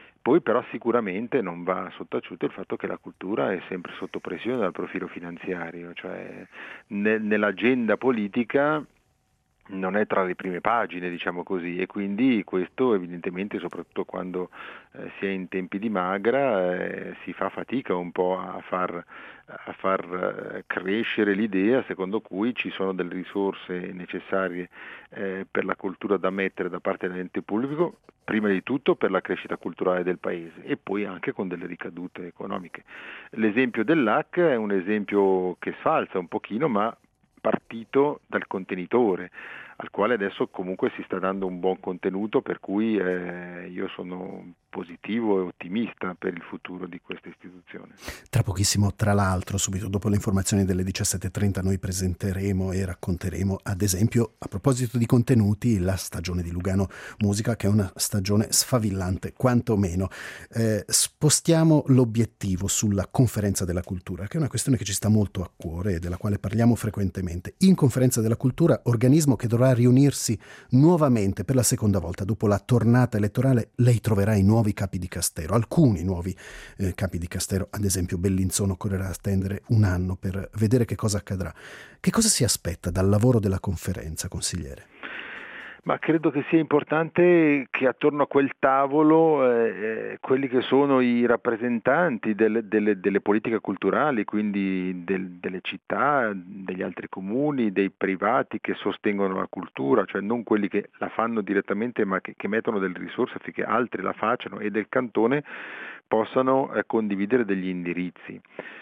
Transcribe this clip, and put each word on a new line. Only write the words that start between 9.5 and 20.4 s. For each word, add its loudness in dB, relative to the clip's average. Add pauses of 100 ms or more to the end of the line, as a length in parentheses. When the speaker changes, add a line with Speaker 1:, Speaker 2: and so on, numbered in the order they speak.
Speaker 1:
non -4
è 0
tra 0
le -4
prime -8
pagine, -2
diciamo -6
così, -6
e -2
quindi 0
questo -2
evidentemente, -6
soprattutto -8
quando, -8 (440)
eh, -14
si -6
è -2
in -6
tempi -6
di -4
magra, 0
eh, -6
si -10
fa -4
fatica -4
un -6
po' 0
a -10
far, -4 (420)
a -14
far, -4